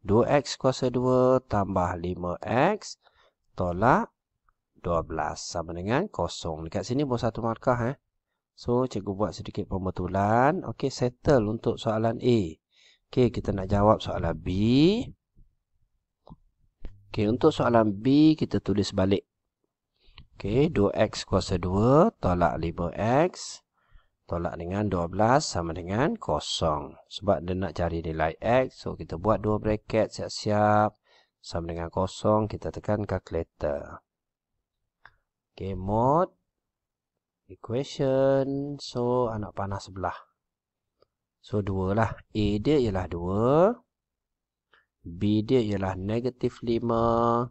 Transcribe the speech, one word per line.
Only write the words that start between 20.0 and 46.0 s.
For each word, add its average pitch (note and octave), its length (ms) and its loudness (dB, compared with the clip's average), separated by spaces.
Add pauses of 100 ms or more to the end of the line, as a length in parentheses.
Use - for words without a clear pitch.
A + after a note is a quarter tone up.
Okey, C3 400 0
dua G2+ 240 4
X - 320 0
kuasa F#2 320 0
dua A#2 560 4
tolak - 400 0
lima E2+ 320 -4 (400)
X - 320 -14 (680)
tolak F2 240 -4
dengan F#2 320 -4
dua F2 240 -2
belas A2+ 320 2
sama E2+ 320 -4
dengan G2+ 400 -2
kosong. D2+ 800 -4 (160)
Sebab F#2+ 320 -2
dia F2 80 -6
nak F#2 240 -4
cari E2+ 240 -2
nilai D#2+ 400 -4
X, B2 480 -2
so F2 80 -6
kita E2 240 -10
buat G#2 240 0
dua G#2+ 160 0
bracket A2 480 -2
siap-siap. G#2+ 880 0 (480)
Sama E2+ 320 -8
dengan E2+ 160 -8
kosong, G#2+ 560 0
kita F2+ 240 -8
tekan G#2 320 -4
kalkulator. E2 1040 -6 (1400)
Okey, F#2+ 240 -8
mode. A#2 560 0 (1200)
Equation. C3+ 1300 0
So, B2 480 -2
anak G#2+ 240 -6
panah G2 320 -6
sebelah. F#2 320 -6 (1300)
So, - 160 -4
dua F#2+ 320 -2
lah. G#2+ 240 0
A - 300 -4 (100)
dia C#3+ 240 2
ialah F#2+ 320 -2
dua. A2+ 640 2 (1300)
B G#2 400 0
dia B2+ 160 2
ialah F#2+ 400 -2
negatif A#2+ 640 -4